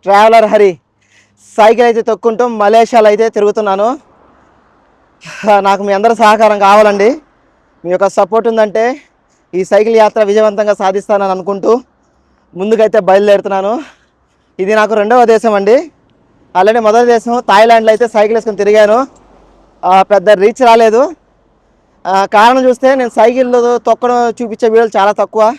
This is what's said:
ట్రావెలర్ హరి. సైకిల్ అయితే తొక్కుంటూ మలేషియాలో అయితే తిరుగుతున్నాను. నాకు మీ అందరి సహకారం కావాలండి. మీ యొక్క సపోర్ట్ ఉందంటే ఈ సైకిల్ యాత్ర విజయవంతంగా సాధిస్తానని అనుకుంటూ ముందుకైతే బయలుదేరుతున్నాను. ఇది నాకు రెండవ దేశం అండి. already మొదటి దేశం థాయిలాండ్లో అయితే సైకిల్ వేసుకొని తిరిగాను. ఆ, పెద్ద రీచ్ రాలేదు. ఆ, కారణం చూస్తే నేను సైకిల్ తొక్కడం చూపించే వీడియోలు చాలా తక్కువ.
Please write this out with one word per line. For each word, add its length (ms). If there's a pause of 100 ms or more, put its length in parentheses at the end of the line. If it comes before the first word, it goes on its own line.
ట్రావెలర్ 480
హరి. 180 (840)
సైకిల్ 320
అయితే 200
తొక్కుంటూ 340 (180)
మలేషియాలో 500
అయితే 140 (100)
తిరుగుతున్నాను. 540 (1800)
నాకు 200
మీ 100
అందరి 240
సహకారం 360 (100)
కావాలండి. 420 (760)
మీ 120
యొక్క 120 (100)
సపోర్ట్ 340
ఉందంటే 340 (720)
ఈ 40 (100)
సైకిల్ 320
యాత్ర 260
విజయవంతంగా 520
సాధిస్తానని 540
అనుకుంటూ 360 (880)
ముందుకైతే 400 (100)
బయలుదేరుతున్నాను. 640 (920)
ఇది 160
నాకు 220
రెండవ 240 (100)
దేశం 240
అండి. 180 (800)
already 300
మొదటి 260
దేశం 200 (180)
థాయిలాండ్లో 420
అయితే 120 (100)
సైకిల్ 220
వేసుకొని 240
తిరిగాను. 360 (920)
ఆ, 40 (180)
పెద్ద 160 (160)
రీచ్ 260
రాలేదు. 320 (1080)
ఆ, 20 (220)
కారణం 320
చూస్తే 200 (120)
నేను 200
సైకిల్ 300 (380)
తొక్కడం 300 (200)
చూపించే 360
వీడియోలు 260
చాలా 120 (100)
తక్కువ. 220 (160)